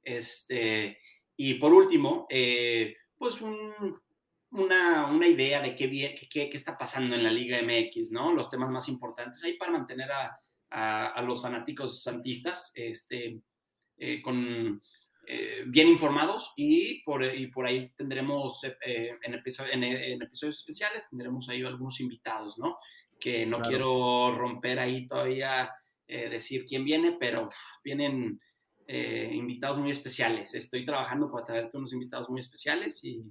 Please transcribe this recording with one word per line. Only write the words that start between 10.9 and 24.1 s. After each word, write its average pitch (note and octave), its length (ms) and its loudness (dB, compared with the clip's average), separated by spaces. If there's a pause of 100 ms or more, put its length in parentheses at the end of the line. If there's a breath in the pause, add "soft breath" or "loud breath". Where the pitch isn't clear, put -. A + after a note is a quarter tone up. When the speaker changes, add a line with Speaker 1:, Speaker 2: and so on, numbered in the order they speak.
Speaker 1:
a B2 140 -4
los B2 200 -2
fanáticos B2+ 600 -6
santistas, B2+ 720 -6
este, A#2 680 -8 (560)
eh, B2 240 -6
con, A#2+ 580 -2 (460 soft breath)
eh, A2 400 -6
bien D3+ 220 8
informados D#3 680 4
y G3 460 2
por, C#3 220 -2
y C3 240 -2
por B2+ 180 -4
ahí B2+ 300 -2
tendremos, C3+ 680 -4
eh, A#2+ 460 -6 (120)
en A#2+ 120 -6
episo-, C3 360 -8
en, B2+ 140 2
en C3 380 -2
episodios D3 360 -8
especiales - 520 -6
tendremos B2+ 400 -8
ahí B2+ 120 -4
algunos B2+ 380 -8
invitados, A2+ 580 -8
¿no? - 200 -4 (420 loud breath)
Que A#2 260 0
no A#2 120 -2
Speaker 2:
Claro. A#2 120 -2
Speaker 1:
quiero B2 680 2